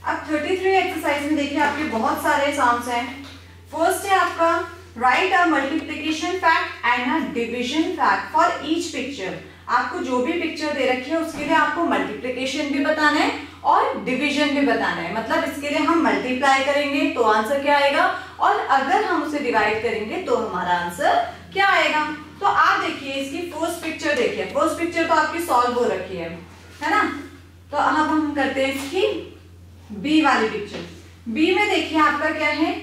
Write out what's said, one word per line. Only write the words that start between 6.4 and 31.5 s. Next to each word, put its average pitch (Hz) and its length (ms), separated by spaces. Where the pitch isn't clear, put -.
fact 339 480
and 247 220
a 320 40
division 247 640
fact 196 360
for 330 120
each 320 280
picture। 190 400
आपको 247 360
जो 254 200
भी 330 80
पिक्चर 311 420
दे 262 120
रखी 254 240
है 330 80
उसके 294 260
लिए 311 100
आपको 302 320
मल्टीप्लिकेशन 262 840
भी 285 120
बताना 302 340
है 277 140
और - 400
डिवीजन 277 500
भी 277 120
बताना 175 340
है। 196 160
मतलब - 280
इसके - 260
लिए 311 100
हम 330 240
मल्टीप्लाई 254 600
करेंगे 285 500
तो 233 100
आंसर 214 380
क्या 285 140
आएगा 285 300
और 415 180
अगर 302 460
हम 320 180
उसे 294 180
डिवाइड 220 420
करेंगे 226 400
तो 240 140
हमारा 185 400
आंसर 339 480
क्या 392 160
आएगा। 302 360
तो 392 60
आप 359 340
देखिए 277 340
इसकी 277 360
फर्स्ट 330 340
पिक्चर 311 320
देखिए, 208 280
फर्स्ट 311 360
पिक्चर 330 280
तो - 60
आपकी 311 300
सॉल्व 247 340
हो 240 80
रखी 185 300
है, 165 140
है 311 80
ना। 403 120
तो 285 40
अब - 200
हम 302 380
करते 269 320
हैं 269 80
इसकी 330 640
बी 294 300
वाली 233 260
पिक्चर। 170 380
बी 320 260